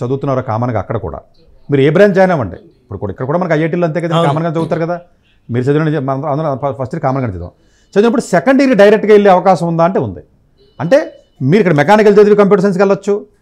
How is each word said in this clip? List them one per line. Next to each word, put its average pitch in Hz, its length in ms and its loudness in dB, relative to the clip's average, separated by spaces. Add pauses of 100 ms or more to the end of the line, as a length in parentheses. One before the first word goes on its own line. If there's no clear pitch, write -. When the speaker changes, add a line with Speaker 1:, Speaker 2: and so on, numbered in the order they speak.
Speaker 1:
చదువుతున్నారో 135 360 -4
కామన్గా 113 380 -4
అక్కడ 113 180 -8
కూడా, 78 220 -10 (520)
మీరు 139 100 0
ఏ 139 80 4
బ్రాంచ్ 190 240 4
జాయిన్ 185 220 2
అవ్వండి, 110 200 -6
ఇప్పుడు - 440 -18
కూడా, 98 120 -8
ఇక్కడ 131 140 -10
కూడా 151 140 -4
మనకి 170 140 -2
ఐఐటీలో 165 340 -2
అంతే 160 140 -4
కదా, 165 140 -4
Speaker 2:
అవును. 165 120 0
Speaker 1:
కామన్గా 160 240 -2
చదువుతారు 160 340 -4
కదా, 170 120 -6 (540)
మీరు 120 120 -2
చదివిన, 151 360 0
మన 135 260 -6
అందరం 143 380 -4
ఫ-, 139 160 -4
ఫస్ట్ 127 160 -8
ఇయర్ 131 80 -8
కామన్గా 131 260 -4
చదివాం. 87 220 -12 (420)
చదివినప్పుడు 226 280 2
సెకండ్ 254 400 0
ఇయర్ 262 160 2
డైరెక్ట్గా 208 360 4
వెళ్ళే 202 240 4
అవకాశం 170 300 0
ఉందా 165 160 0
అంటే 190 240 0
ఉంది. 80 160 -14 (560)
అంటే 180 200 2 (420)
మీరు 160 220 2
ఇక్కడ 175 100 2
మెకానికల్ 196 440 4
చదివి 208 180 6
కంప్యూటర్ 202 300 2
సైన్స్కి 196 180 0
వెళ్ళొచ్చు, 196 320 0 (260)